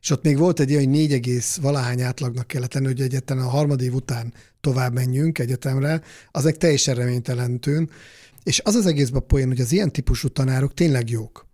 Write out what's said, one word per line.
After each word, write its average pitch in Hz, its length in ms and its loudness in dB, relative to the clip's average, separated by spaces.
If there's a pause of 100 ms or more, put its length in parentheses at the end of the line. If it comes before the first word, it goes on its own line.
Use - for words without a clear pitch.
És - 100 -4
ott - 120 0
még 147 160 4
volt 170 220 2
egy 135 100 2
ilyen, 147 120 2
hogy 131 100 2
négy 151 200 2
egész 123 500 -2
valahány 127 400 0
átlagnak 123 440 -4
kellett 123 280 -6
lenni, 135 120 0
hogy 131 140 -2
egyetlen 131 380 -2
a 127 100 -2
harmad 143 340 0
év 123 120 -2
után 120 380 -6 (280)
tovább 127 320 0
menjünk 127 460 0
egyetemre, 135 640 -2 (300)
az 131 160 0
egy 156 120 2
teljesen 143 360 2
reménytelen 123 680 -2
tűn. 151 300 0 (520)
És - 220 0
az 208 100 2
az 226 120 2
egészben 139 340 2
a - 40 -2
poén, 139 220 2
hogy 127 140 0
az 120 120 -2
ilyen 185 200 2
típusú 131 360 0
tanárok 131 460 0
tényleg 131 360 2
jók. 113 440 -6